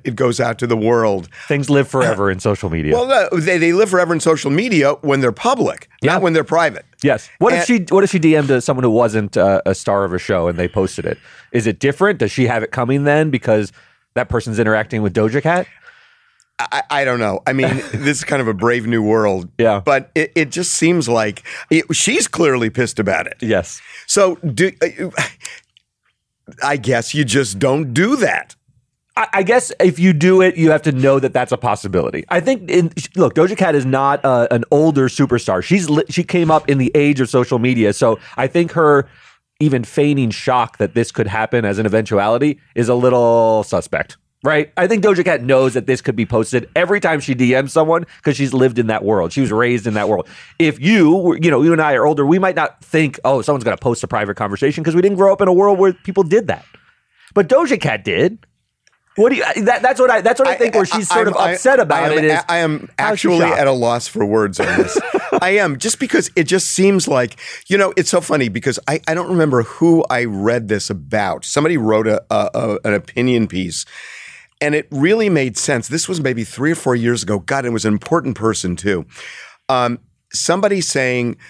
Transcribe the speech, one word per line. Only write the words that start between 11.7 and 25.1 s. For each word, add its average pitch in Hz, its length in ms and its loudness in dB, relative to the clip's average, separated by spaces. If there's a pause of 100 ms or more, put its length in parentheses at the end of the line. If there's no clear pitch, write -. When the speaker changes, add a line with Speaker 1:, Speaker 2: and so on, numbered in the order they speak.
Speaker 2:
different? 151 400 0
Does 107 120 -2
she 123 160 0
have 113 160 -2
it - 80 -8
coming 135 320 -2
then 151 280 2
because 107 420 0 (400)
that 123 160 -4
person's 113 300 -2
interacting 107 420 0
with 98 120 -2
Doja 113 280 0
Cat? 175 260 0 (920)
Speaker 1:
I, 127 320 -6
I 143 140 -2
don't 123 160 -2
know. 101 260 -2
I 131 60 -2
mean, 135 160 0
Speaker 2:
<laughs> 131 260 -6
Speaker 1:
this 139 260 -2
is - 40 -10
kind 139 180 -2
of 113 60 -2
a 110 60 -2
brave 117 340 -2
new 117 160 0
world. 104 540 0
Speaker 2:
Yeah. 110 240 2
Speaker 1:
But 139 340 0
it, 156 200 -2
it 156 160 0
just 180 240 -4
seems 160 340 0
like 110 340 -2 (260)
it, 160 240 0
she's - 360 -2
clearly 127 400 0
pissed 120 280 -4
about 92 300 -2
it. - 140 -14
Speaker 2:
Yes. 104 400 -2 (260)
Speaker 1:
So 190 280 2
do, 165 360 -2 (100)
uh, 170 280 -6 (1500)